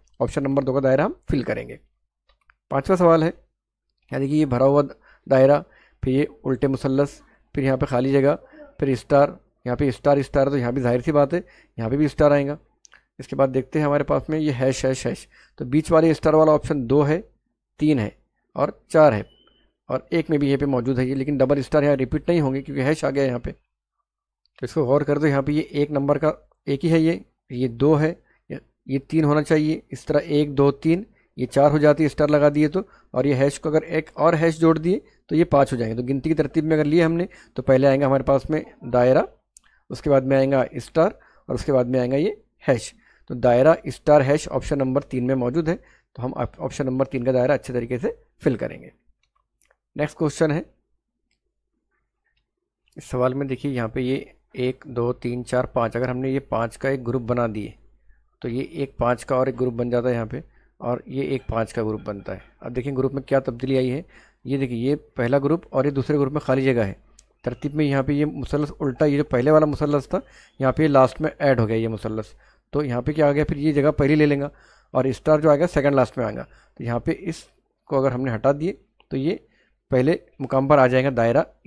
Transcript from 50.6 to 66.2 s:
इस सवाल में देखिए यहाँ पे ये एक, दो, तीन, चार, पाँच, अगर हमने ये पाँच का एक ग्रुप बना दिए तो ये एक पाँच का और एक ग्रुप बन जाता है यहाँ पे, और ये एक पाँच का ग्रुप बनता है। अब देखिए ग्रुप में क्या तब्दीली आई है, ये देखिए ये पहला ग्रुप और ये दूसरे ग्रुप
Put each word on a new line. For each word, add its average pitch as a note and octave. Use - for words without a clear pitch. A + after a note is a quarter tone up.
इस -
सवाल B2+
में C#3
देखिए C3
यहाँ A#2+
पे C3
ये C3
एक, B2+
दो, A#2+
तीन, A#2+
चार, B2+
पाँच, A#2
अगर B2
हमने C3
ये C3+
पाँच A2+
का C3+
एक C3+
ग्रुप A#2+
बना A#2+
दिए G#2+
तो B2+
ये B2
एक C#3+
पाँच A#2+
का C3
और C3
एक B2+
ग्रुप B2+
बन A#2+
जाता A#2+
है B2
यहाँ A2+
पे, C3
और A#2+
ये C3+
एक C3+
पाँच A2
का A#2
ग्रुप G#2+
बनता G2+
है। F#2
अब A#2
देखिए B2+
ग्रुप C3
में C3+
क्या C3+
तब्दीली C3
आई B2+
है, C3+
ये C3+
देखिए B2
ये C3+
पहला B2+
ग्रुप D3
और C3+
ये D3
दूसरे C3+
ग्रुप C#3